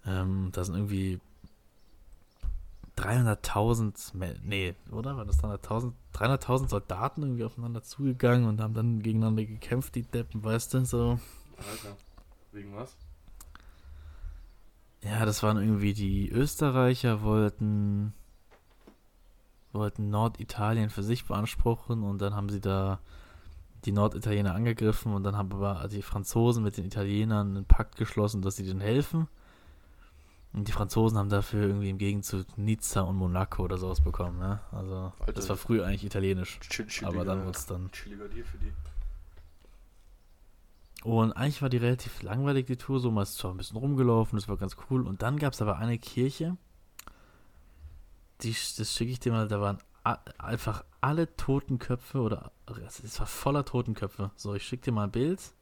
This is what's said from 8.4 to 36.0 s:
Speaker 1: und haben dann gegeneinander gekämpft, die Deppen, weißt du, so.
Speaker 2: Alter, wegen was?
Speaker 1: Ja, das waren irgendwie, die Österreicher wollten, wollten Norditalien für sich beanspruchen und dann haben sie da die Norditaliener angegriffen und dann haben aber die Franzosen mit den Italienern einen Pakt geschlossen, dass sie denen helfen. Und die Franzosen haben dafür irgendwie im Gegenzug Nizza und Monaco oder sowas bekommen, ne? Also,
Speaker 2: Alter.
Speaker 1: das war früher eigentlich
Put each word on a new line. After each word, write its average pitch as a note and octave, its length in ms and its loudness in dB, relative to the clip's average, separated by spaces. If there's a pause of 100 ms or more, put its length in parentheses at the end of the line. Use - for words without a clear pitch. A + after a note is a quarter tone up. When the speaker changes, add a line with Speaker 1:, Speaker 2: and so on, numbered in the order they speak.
Speaker 1:
und G#2+ 120 2
haben A2 140 0
dann A2+ 280 2
gegeneinander A2 420 2
gekämpft, A2 500 -4
die A#2+ 80 -2
Deppen, A#2 400 -6
weißt A2+ 320 0
du, C3 100 4
so. A#2+ 340 2 (400)
Speaker 2:
Alter, G2+ 380 -10 (560)
wegen G2+ 220 -14
was? A#2 220 -12 (2000)
Speaker 1:
Ja, G#2+ 240 0
das G#2 160 0
waren G#2+ 160 4
irgendwie, G2+ 360 4
die G2 360 0
Österreicher B2+ 920 2
wollten, G#2 880 2 (1600)
wollten G#2 380 -2
Norditalien A2 800 0
für G2+ 120 -6
sich A#2 240 -2
beanspruchen A2+ 760 0
und G2+ 180 -2
dann G2+ 140 0
haben G2+ 140 -2
sie G2+ 120 -2
da G2 380 2 (880)
die A2+ 60 2
Norditaliener G#2 640 2
angegriffen A2 600 2
und G2 100 -2
dann G2+ 140 0
haben G2 160 -2
aber G2 340 -2
die G2+ 140 -6
Franzosen A#2 600 2
mit G2+ 140 0
den F2+ 80 -4
Italienern G2+ 720 0
einen G2 80 -4
Pakt - 320 8
geschlossen, G#2 460 0
dass F#2+ 140 0
sie G2 80 -6
denen F#2+ 180 -2
helfen. C#3+ 440 2 (1300)
Und G2+ 160 -4
die - 40 0
Franzosen A2 440 4
haben G2+ 140 2
dafür G2+ 380 2
irgendwie G2 200 0
im F#2+ 80 -2
Gegenzug G2+ 640 -2
Nizza G#2+ 440 0
und F#2+ 140 0
Monaco F#2 460 0
oder F2+ 160 -2
sowas F#2 240 2
bekommen, F2 360 2
ne? G2 220 -2 (120)
Also, F#2+ 480 -6
Speaker 2:
Alter. - 120 0
Speaker 1:
das G2+ 160 -4
war F#2+ 80 0
früher G#2 300 2
eigentlich G2 180 0